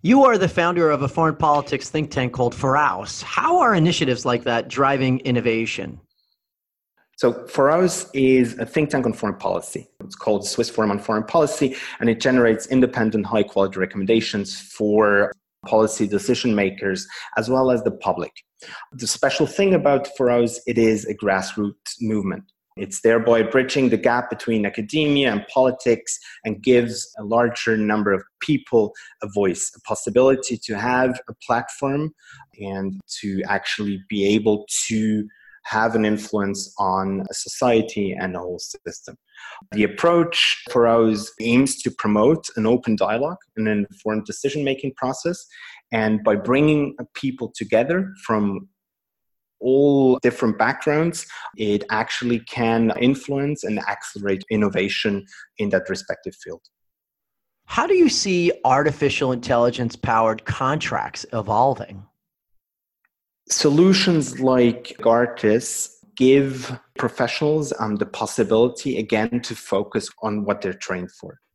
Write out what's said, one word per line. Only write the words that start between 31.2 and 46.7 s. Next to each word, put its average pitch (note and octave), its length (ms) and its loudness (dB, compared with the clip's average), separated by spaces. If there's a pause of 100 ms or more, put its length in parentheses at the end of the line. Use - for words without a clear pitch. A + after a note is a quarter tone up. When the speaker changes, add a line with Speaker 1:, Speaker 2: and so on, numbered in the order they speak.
Speaker 2:
a A#2 60 -16 (120)
platform C#3 680 -4 (460)
and G2 420 -8 (200)
to F#2+ 260 -4
actually G2+ 600 -4
be G2+ 280 0
able G#2+ 320 0 (200)
to G#2+ 400 -2 (360)
have A2 320 -2
an A2 100 2
influence G2+ 760 -2
on F#2+ 500 -2
a - 40 -14
society G#2+ 840 -2
and F2+ 180 -6
a F2 40 -8
whole F2 200 -10
system. - 580 -16 (560)
The G#2 100 0
approach E3+ 880 2
for A#2 160 4
us A2+ 420 2 (120)
aims B2 400 2
to A#2 100 -2
promote A2 640 2
an A2 100 -2
open A#2 300 2
dialogue A#2+ 440 -2 (180)
and A2 100 -2
an G#2 220 0
informed G#2+ 360 -6
decision-making C#3 720 -4
process. C3 500 -6 (460)
And A2 320 0
by G#2+ 120 4
bringing C#3 600 0 (200)